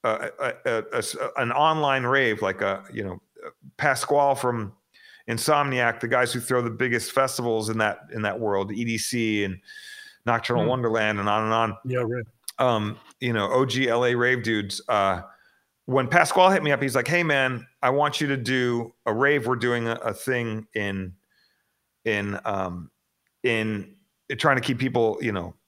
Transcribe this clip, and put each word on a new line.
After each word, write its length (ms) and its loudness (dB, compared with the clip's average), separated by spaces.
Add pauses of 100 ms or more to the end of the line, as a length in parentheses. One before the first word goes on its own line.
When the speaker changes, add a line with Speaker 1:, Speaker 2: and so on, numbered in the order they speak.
Speaker 1:
uh, 260 0 (100)
a, 140 -2 (100)
a, 280 0
a, 60 -2
a, 440 -4
an 100 0
online 520 2
rave, 360 2
like 220 -2
a, 200 -2 (100)
you 120 -6
know, 160 -8 (560)
Pasquale 600 2
from 360 -2 (560)
Insomniac, 720 0
the 80 -4
guys 240 2
who 80 -4
throw 220 2
the 80 -2
biggest 420 -2
festivals 560 0
in 100 -2
that, 220 0 (120)
in 100 -6
that 180 -2
world, 320 0
E 120 -4
D 120 -2
C 480 -2
and 160 -6 (640)
Nocturnal 380 0
Speaker 2:
Hmm. 80 2
Speaker 1:
Wonderland 500 0
and 80 0
on 160 2
and 80 0
on. 320 0
Speaker 2:
Yeah, 220 -2
right. 180 -6 (340)
Speaker 1:
Um, 400 0 (220)
you 120 -2
know, 200 0
O 140 4
G 220 0
L 180 2
A 80 2
rave 280 2
dudes. 460 -2
Uh, 320 2 (640)
when 240 0
Pasquale 460 6
hit 80 2
me 100 2
up, 80 0
he's 160 -2
like, 100 0
Hey 160 2
man, 440 0 (160)
I 80 4
want 300 2
you 80 0
to 80 0
do 580 -2 (100)
a 80 0
rave. 340 2
We're 100 0
doing 300 0
a, 100 -2
a 180 -4
thing 600 -4
in, 380 -4 (920)
in, 400 -2
um, 460 -6 (520)
in 520 -2 (440)
trying 180 4
to 60 0
keep 160 -2
people, 420 2
you 120 -2
know 220 -4 (140)